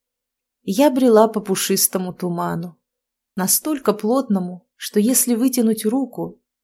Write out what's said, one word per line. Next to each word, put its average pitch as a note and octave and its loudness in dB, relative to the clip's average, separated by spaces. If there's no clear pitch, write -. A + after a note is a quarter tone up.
Я B3+ 4
брела A#3 6
по A3 -6
пушистому F#3+ -2
туману. F3 -6
Настолько G#3+ -2
плотному, G3+ -2
что - -6
если A#3+ 2
вытянуть A3+ 0
руку, G#3+ -4